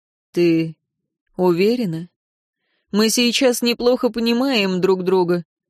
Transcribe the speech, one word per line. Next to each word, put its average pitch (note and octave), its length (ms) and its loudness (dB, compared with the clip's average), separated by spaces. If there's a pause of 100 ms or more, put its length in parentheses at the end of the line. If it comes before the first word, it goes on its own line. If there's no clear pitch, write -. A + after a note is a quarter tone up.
(340)
ты E3 420 0 (600)
уверена? F3+ 720 0 (840)
Мы G#3+ 180 0
сейчас A#3+ 520 0
неплохо A#3+ 480 0
понимаем A#3 720 -2
друг F#3 220 0
друга. F3+ 420 0 (240)